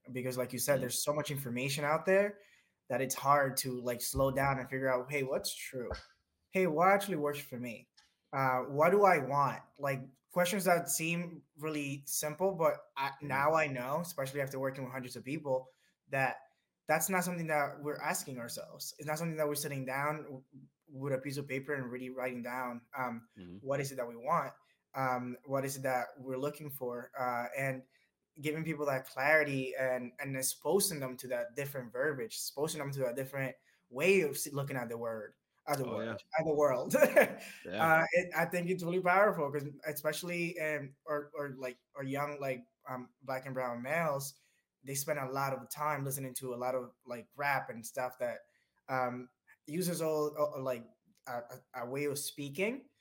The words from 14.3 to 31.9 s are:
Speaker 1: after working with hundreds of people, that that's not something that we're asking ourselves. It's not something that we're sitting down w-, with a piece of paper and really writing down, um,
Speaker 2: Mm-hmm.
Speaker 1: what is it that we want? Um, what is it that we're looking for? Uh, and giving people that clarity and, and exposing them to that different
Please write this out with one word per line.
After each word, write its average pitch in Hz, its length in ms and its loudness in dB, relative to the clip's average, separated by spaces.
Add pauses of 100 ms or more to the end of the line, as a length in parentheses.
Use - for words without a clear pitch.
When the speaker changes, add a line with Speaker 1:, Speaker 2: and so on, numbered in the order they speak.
Speaker 1:
after 135 180 -2
working 135 260 -2
with 123 80 -8
hundreds 127 240 -8
of 110 80 -12
people, 135 460 -2 (400)
that 135 260 2 (520)
that's 160 220 2
not 180 140 2
something 175 240 -4
that 151 340 0
we're 147 180 -4
asking 147 380 -4
ourselves. - 600 -10
It's 143 80 -10
not 156 120 -2
something 165 180 -4
that 156 120 2
we're 147 60 0
sitting 143 320 -4
down 143 380 -2
w-, 135 200 -14 (440)
with 139 260 -6
a 131 40 0
piece 139 180 -6
of 143 120 -6
paper 135 260 -4
and 127 180 -4
really 127 180 -8
writing 127 320 -4
down, 120 400 -4 (160)
um, 120 300 -4 (100)
Speaker 2:
Mm-hmm. 92 220 -14
Speaker 1:
what 139 200 0
is 135 120 -4
it 135 40 -10
that 120 120 -2
we 120 80 -12
want? 139 360 0 (420)
Um, 127 500 0
what 135 200 0
is 135 120 -4
it 135 80 -10
that 127 220 2 (120)
we're 131 200 -6
looking 147 320 -4
for? 123 480 -8
Uh, 123 280 0 (100)
and 135 260 -2 (580)
giving 151 240 -2
people 147 220 -2
that 131 200 0
clarity 139 720 4
and, 127 420 0
and 139 160 -4
exposing 151 640 2
them 127 180 -6
to 127 100 -10
that 120 280 -4
different 139 360 -8